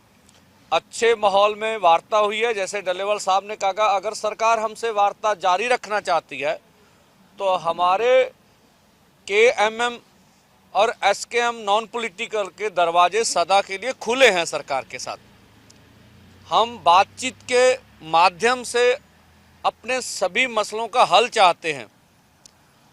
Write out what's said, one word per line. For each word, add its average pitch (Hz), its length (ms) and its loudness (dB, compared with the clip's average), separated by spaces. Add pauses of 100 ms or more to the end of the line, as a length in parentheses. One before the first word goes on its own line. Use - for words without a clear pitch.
(720)
अच्छे 226 420 0
माहौल 208 400 2
में 220 220 -6
वार्ता 175 420 2
हुई 214 200 0
है, 233 160 0
जैसे 196 280 -6
डल्लेवाल 196 360 -4
साहब 196 300 -2
ने 214 80 -10
कहा, 196 280 -2
अगर 202 300 0
सरकार 220 440 -2
हमसे 220 320 -6
वार्ता 208 440 0
जारी 185 340 0
रखना 214 320 -2
चाहती 160 380 -4
है 143 160 -4 (840)
तो 190 160 0
हमारे 180 760 2 (960)
केएमएम 220 680 0 (760)
और 214 200 2 (100)
एसकेएम 233 500 -2
नॉन 220 320 -2
पॉलिटिकल 214 580 -8
के 190 260 -8
दरवाजे 175 540 2
सदा 185 360 0
के 190 180 -8
लिए 226 140 -6
खुले 247 380 2
हैं 175 140 0
सरकार 143 460 -6
के 127 80 -14
साथ। 107 180 -10 (1300)
हम 220 340 0
बातचीत 196 520 2 (160)
के 254 380 2 (120)
माध्यम 180 600 0
से 247 360 0 (680)
अपने 240 340 -6
सभी 202 460 -4
मसलों 220 420 -4
का 240 160 4
हल 190 240 4
चाहते 170 440 2
हैं। 123 140 -10 (1080)